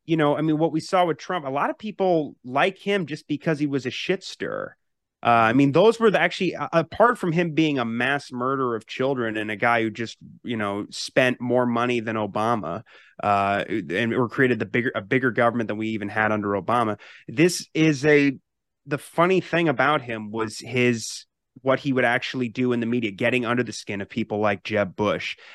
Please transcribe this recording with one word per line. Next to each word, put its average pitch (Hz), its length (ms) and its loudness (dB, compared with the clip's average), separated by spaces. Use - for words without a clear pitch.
you 160 140 0
know, 147 180 4
I 143 60 -2
mean, 156 160 2
what 156 160 2
we 156 80 -2
saw 180 240 2
with 156 140 -2
Trump, 175 260 -6
a 135 40 -6
lot 143 200 -2
of 311 80 -6
people 180 640 0
like 147 340 0
him 196 280 -2
just 147 220 -10
because 151 320 -2
he 147 80 0
was 135 180 -2
a 120 60 -6
shit - 320 -4
stirrer. - 520 -8
Uh, 117 60 2
I 117 240 6
mean, 139 180 4
those 208 280 6
were 226 100 4
the, 175 100 4
actually, 175 340 0
a-, 143 200 -6
apart 208 460 4
from 180 120 -2
him 170 200 0
being 151 260 2
a 120 80 0
mass 123 460 -2
murderer 127 440 -2
of 110 120 -8
children 123 500 -2
and 107 140 -4
a 107 40 -6
guy 117 280 2
who 110 80 0
just, 113 260 -8
you 117 140 -4
know, 101 320 -4
spent - 500 0
more 123 280 2
money 120 320 0
than 113 160 -4
Obama, 107 640 -2
uh, 101 480 2
and, 101 460 -2
or 123 120 2
created 123 300 2
the 110 80 -4
bigger, 120 300 -2
a 107 60 -4
bigger 127 280 0
government 117 380 2
than 104 100 -4
we 110 120 -4
even 104 200 -6
had 107 220 2
under 101 280 0
Obama. 110 400 0
This 156 480 2
is 156 280 2
a, 143 320 4
the 139 100 -4
funny 175 440 2
thing 165 280 0
about 139 320 2
him 110 300 -8
was 110 260 -4
his, 123 680 -2
what 131 200 0
he 143 100 -2
would 127 140 2
actually 127 420 -2
do 123 240 -2
in 120 80 0
the 113 60 -2
media, 113 260 -2
getting 120 340 0
under 123 160 0
the 110 120 -6
skin 101 280 -10
of 95 80 -10
people 107 300 -4
like 104 240 0
Jeb 101 320 -2
Bush 95 420 -2